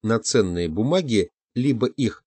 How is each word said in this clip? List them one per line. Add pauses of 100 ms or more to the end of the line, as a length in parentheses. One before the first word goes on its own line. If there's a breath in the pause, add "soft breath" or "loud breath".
на
ценные
бумаги, (240)
либо
их